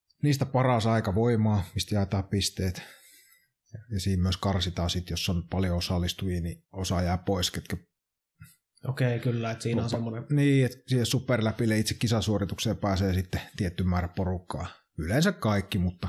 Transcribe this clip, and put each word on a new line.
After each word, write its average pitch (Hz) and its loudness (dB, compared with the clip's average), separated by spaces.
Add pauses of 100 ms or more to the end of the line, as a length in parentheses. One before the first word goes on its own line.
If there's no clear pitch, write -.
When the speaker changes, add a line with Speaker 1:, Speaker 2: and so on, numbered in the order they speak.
(220)
Speaker 1:
Niistä 139 2
paras 123 2
aika 110 2
voimaa, 107 4 (120)
mistä 101 -2
jaetaan 98 0
pisteet. 92 -2 (1080)
Ja 101 -4
siinä 95 0
myös 90 2
karsitaan 90 -2
sit, 87 -4
jos 85 -4
on 85 -2
paljon 92 0
osallistujia, 87 -2
niin 82 -6
osa 92 -2
jää 90 0
pois, 92 -2
ketkä - -6 (1120)
Speaker 2:
Okei, 123 -2
kyllä, 117 -2
että 110 -8
siinä 113 0
on 117 -2
Speaker 1:
Lupa- 117 -4
Speaker 2:
semmonen 113 -6
Speaker 1:
Niin, 143 4
että - -6
siihen 127 2
superläpille 110 2
itse 110 0
kisasuoritukseen 107 0
pääsee 95 2
sitten 90 -2 (160)
tietty 92 -2
määrä 87 2
porukkaa. 90 -4 (320)
Yleensä 123 2
kaikki, 101 0
mutta 90 -2